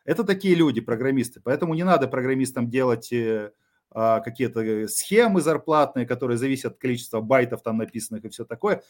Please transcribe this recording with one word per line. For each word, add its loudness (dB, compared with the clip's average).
Это -2
такие 2
люди, 2
программисты. -2
Поэтому -2
не -2
надо 4
программистам -2
делать, 0
э, -2
а, 4
какие-то, -4
э, -2
схемы 2
зарплатные, 2
которые -2
зависят -2
от -20
количества -4
байтов 2
там -2
написанных -6
и -10
все -12
такое. -2